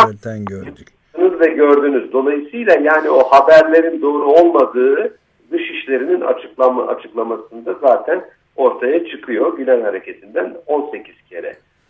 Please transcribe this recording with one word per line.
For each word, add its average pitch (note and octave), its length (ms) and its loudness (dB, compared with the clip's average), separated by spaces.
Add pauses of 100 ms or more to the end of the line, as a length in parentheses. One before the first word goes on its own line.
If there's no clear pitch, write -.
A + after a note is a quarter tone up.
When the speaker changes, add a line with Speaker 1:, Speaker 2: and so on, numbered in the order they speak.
Speaker 1:
dörtten G#2+ 380 -12
gördük. G2 420 -14 (520)
Speaker 2:
Ve E3 80 4
gördünüz. C#3+ 640 0
Dolayısıyla D3 640 -2
yani D3+ 340 0
o C#3 140 4
haberlerin D#3+ 800 4
doğru C#3+ 240 -2
olmadığı D3 920 2 (340)
Dışişleri'nin C3+ 720 -4
açıklama-, - 640 -2
açıklamasında A2+ 920 -8
zaten D#3 440 0 (300)
ortaya C3+ 500 -2
çıkıyor. B2 520 -6
Gülen B2+ 240 0
Hareketi'nden G2+ 840 -10
on C#3+ 260 -6
sekiz - 240 -16 (140)
kere, E2+ 260 -14 (340)